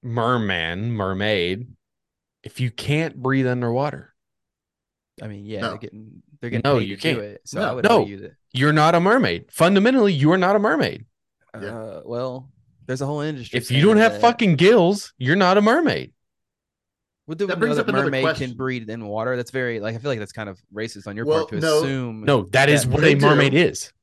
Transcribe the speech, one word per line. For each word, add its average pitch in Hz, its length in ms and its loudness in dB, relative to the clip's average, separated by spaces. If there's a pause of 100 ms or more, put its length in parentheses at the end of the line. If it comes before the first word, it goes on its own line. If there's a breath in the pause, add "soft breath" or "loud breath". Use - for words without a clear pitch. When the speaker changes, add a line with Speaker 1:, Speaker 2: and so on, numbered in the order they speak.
Speaker 1:
merman, 110 880 -2
mermaid, 101 760 -2 (760)
if - 180 -14
you 127 100 -2
can't 151 460 -4
breathe 135 300 -2
underwater? 123 680 -4 (1080)
Speaker 2:
I 110 40 -14
mean, 101 200 -14
yeah, 104 160 -8
Speaker 3:
No. 117 80 -4
Speaker 2:
they're 92 80 -12
getting, 107 440 -20 (180)
they're 120 100 -10
getting 113 200 0
Speaker 1:
No, 131 80 2
Speaker 2:
paid 98 120 -2
Speaker 1:
you 98 60 -10
Speaker 2:
to - 60 -16
do 160 120 -2
Speaker 1:
can't. 107 100 -8
Speaker 2:
it. 104 220 -18
So - 140 -10
Speaker 3:
No. 214 100 -2
Speaker 2:
I - 20 -6
would 127 160 -6
Speaker 1:
No. 220 120 4
Speaker 2:
argue 101 200 -4
that 101 120 -18 (200)
Speaker 1:
You're 139 220 2
not 156 200 4
a 170 60 4
mermaid. 180 500 0
Fundamentally, 202 600 2
you 147 200 2
are 185 60 4
not 185 160 2
a 214 40 2
mermaid. 214 480 -2 (480)
Speaker 3:
Yeah. 101 140 -12 (100)
Speaker 2:
Uh, 107 260 -14
well, 127 460 -10 (360)
there's 131 140 -6
a 139 60 -4
whole 147 160 -4
industry 139 340 -8
Speaker 1:
If 120 140 -4
you 131 100 2
don't 202 160 8
Speaker 2:
saying 208 60 6
Speaker 1:
have 226 100 4
Speaker 2:
that. 202 80 -6
Speaker 1:
fucking 226 360 4
gills, 190 600 4
you're 131 180 0
not 190 220 4
a 208 60 4
mermaid. 208 500 2 (1120)
Speaker 2:
Well, 160 100 -10
do 196 100 -4
Speaker 3:
That 180 100 -4
Speaker 2:
we 175 40 -4
know - 0 -
Speaker 3:
brings 226 160 0
Speaker 2:
that - 60 0
Speaker 3:
up - 60 -2
another 135 160 0
Speaker 2:
mermaid 135 200 0
Speaker 3:
question. 131 260 -2
Speaker 2:
can 120 80 -14
breathe 127 320 -6
in 113 160 -10
water? 110 280 -4
That's 123 160 -6
very, 123 300 -4
like, 113 140 -6
I 113 40 -10
feel 139 120 -8
like 120 80 -4
that's 104 140 -12
kind 104 180 -10
of 92 100 -18 (140)
racist 107 320 -10
on 101 100 -12
your 117 80 -6
Speaker 3:
Well, 156 220 0
Speaker 2:
part - 40 -20
to 165 100 -6
Speaker 3:
no. 156 180 2
Speaker 2:
assume 127 460 -4
Speaker 1:
No, 135 180 2 (100)
that 135 160 4
is 147 160 4
Speaker 2:
that 127 80 -2
Speaker 1:
what 151 80 0
Speaker 3:
They 151 140 6
Speaker 1:
a - 20 2
mermaid 143 360 4
Speaker 3:
do. 139 60 4
Speaker 1:
is. - 340 -2 (100)